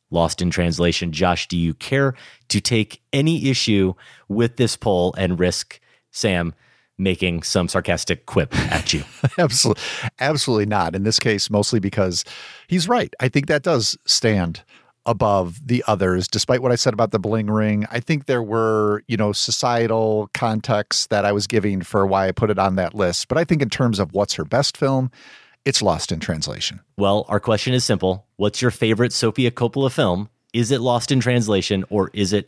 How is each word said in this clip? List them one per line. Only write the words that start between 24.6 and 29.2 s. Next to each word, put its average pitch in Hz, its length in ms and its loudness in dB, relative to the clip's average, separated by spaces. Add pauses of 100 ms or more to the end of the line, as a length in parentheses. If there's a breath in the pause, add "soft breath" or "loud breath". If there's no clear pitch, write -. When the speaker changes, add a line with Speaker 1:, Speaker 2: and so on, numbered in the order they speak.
Speaker 2:
film, 131 340 0 (540 loud breath)
it's 135 180 0
Lost 87 300 0
in 80 80 -4
Translation. - 600 -6 (160)
Speaker 1:
Well, 101 320 2
our 104 120 0
question 117 340 0
is 127 100 2
simple. 92 420 0 (100)
What's 104 260 -2
your 123 80 4
favorite 113 420 0
Sofia 120 380 0